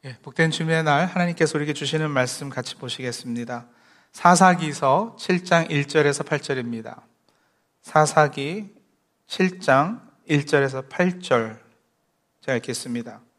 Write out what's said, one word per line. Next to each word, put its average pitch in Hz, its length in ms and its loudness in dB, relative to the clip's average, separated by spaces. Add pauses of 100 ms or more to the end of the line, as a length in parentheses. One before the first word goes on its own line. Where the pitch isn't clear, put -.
예, 127 160 -14
복된 160 300 0
주님의 160 320 0
날 151 220 4
하나님께서 170 520 0
우리에게 147 140 -2
주시는 151 400 -4
말씀 135 380 -2
같이 123 260 -10
보시겠습니다. 120 920 -10 (440)
사사기서 175 1040 4
칠 180 280 -2
장 165 260 2
일 143 160 0
절에서 143 380 2
팔 143 160 -4
절입니다. 117 640 -8 (800)
사사기 151 920 0 (520)
칠 185 340 -2
장 147 400 2 (240)
일 147 200 0
절에서 135 440 0
팔 180 320 0
절, 113 360 0 (840)
제가 131 160 -2
읽겠습니다. 120 640 -8 (180)